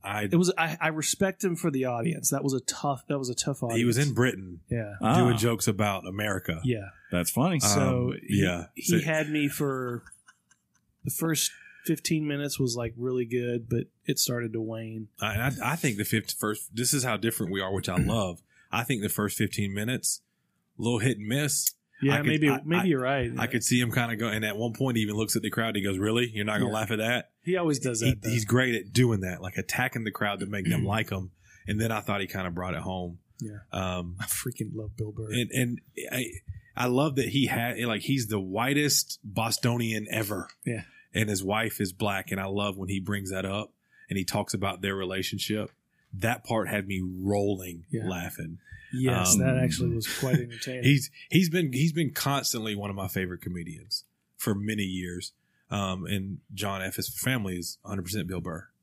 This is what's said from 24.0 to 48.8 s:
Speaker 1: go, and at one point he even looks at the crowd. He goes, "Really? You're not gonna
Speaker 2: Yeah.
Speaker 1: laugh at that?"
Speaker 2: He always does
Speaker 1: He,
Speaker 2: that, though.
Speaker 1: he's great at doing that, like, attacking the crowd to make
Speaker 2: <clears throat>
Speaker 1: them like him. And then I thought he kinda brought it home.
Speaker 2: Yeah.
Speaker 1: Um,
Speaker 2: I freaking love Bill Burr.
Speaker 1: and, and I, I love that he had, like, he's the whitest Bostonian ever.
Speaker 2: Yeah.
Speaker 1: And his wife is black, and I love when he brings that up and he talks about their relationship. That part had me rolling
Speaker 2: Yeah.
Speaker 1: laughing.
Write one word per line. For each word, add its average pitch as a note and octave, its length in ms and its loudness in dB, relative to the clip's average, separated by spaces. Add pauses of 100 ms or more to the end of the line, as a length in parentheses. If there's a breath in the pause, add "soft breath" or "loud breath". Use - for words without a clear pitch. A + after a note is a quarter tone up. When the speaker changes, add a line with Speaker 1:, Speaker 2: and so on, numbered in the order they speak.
Speaker 1:
go, A2+ 120 0
and G#2+ 160 0
at G#2 120 -2
one A2+ 160 -2
point B2 260 0
he A2 40 4
even G#2 140 0
looks A2 180 0
at A#2 80 2
the G#2+ 80 -2
crowd. A2+ 240 0
He G2+ 80 0
goes, G2 160 0
"Really? A2+ 340 2
You're G#2 120 -2
not G#2+ 140 0
gonna B2 120 2
Speaker 2:
Yeah. G#2+ 40 -2
Speaker 1:
laugh A2 180 -2
at G#2+ 60 0
that?" A2+ 320 0 (120)
Speaker 2:
He F3+ 140 0
always D#3+ 240 2
does A#2+ 220 -2
Speaker 1:
He, B2 80 4
Speaker 2:
that, G#2+ 120 -2
though. A2+ 80 -4
Speaker 1:
he's A#2 140 2
great B2 320 4
at G2 160 -6
doing A#2 300 6
that, F2+ 200 -4
like, F#2 140 -8
attacking B2 480 -2
the G#2 80 -2
crowd G2+ 280 -2
to G2+ 60 -4
make G2+ 200 -4
Speaker 2:
<clears throat> - 20 2
Speaker 1:
them A2+ 160 2
like G#2+ 260 0
him. F#2+ 200 -4 (360 soft breath)
And G2+ 140 -2
then A2+ 100 0
I G#2+ 100 0
thought G2+ 200 -2
he F#2+ 60 -2
kinda F#2 240 -4
brought F2+ 240 -4
it D2+ 60 -4
home. F2+ 380 -6 (220)
Speaker 2:
Yeah. G#2+ 180 -10 (140)
Speaker 1:
Um, F2+ 480 -4
Speaker 2:
I - 40 -6
freaking - 500 -6
love G#2+ 220 -10
Bill G#2+ 160 -4
Burr. G#2+ 200 -8
Speaker 1:
and, A#2+ 200 0
and B2 280 0 (320)
I, B2+ 140 -2 (500 loud breath)
I - 100 0
love C3+ 300 2
that A#2+ 140 2
he B2+ 160 4
had, A#2 340 0
like, A2+ 220 -2
he's C3 260 2
the G#2+ 120 0
whitest C3 840 2
Bostonian A2+ 840 0
ever. G#2 380 -2 (180)
Speaker 2:
Yeah. - 160 -4 (320 loud breath)
Speaker 1:
And G#2 140 2
his G2 140 0
wife G#2+ 380 0
is F#2+ 120 0
black, G2 380 -2
and F#2+ 100 0
I F#2+ 60 -2
love G2+ 300 0
when F#2+ 120 -6
he G2 120 0
brings G2 320 -4
that F#2+ 120 -2
up G2 280 -4 (360 soft breath)
and G2 100 -2
he F#2 60 0
talks - 300 -2
about F#2+ 280 -2
their G2 120 0
relationship. G2 760 -4 (420)
That A2+ 320 0
part G#2+ 240 0
had G2+ 180 0
me F#2+ 180 -2
rolling F#2 840 0
Speaker 2:
Yeah. A2 180 -2
Speaker 1:
laughing. E2+ 500 -6 (340 loud breath)